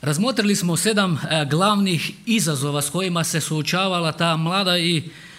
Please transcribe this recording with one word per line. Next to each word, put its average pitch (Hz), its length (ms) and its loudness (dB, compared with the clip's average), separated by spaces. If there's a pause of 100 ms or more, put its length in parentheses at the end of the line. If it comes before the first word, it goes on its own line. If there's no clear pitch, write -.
razmotrili 202 560 0
smo 170 200 0
sedam, 202 380 2
e, 151 360 -2
glavnih 190 640 2 (140)
izazova 147 560 0
s - 80 -4
kojima 175 340 -2
se 165 160 -2
suočavala 170 720 -2
ta 170 240 0
mlada 180 420 2
i 170 320 0 (280)